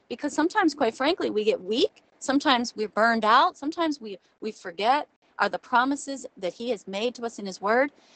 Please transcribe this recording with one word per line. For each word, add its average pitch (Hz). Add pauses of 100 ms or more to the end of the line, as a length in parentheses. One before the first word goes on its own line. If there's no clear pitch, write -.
Because 285
sometimes, 339
quite 220
frankly, 285
we 208
get 202
weak. 220 (160)
Sometimes 269
we're 214
burned 226
out. 277
Sometimes 320
we, 208 (220)
we 214
forget 220 (300)
are 202
the 180
promises 262 (100)
that 180
he 233
has 208
made 214
to 233
us 226
in 202
his 185
word. 240 (240)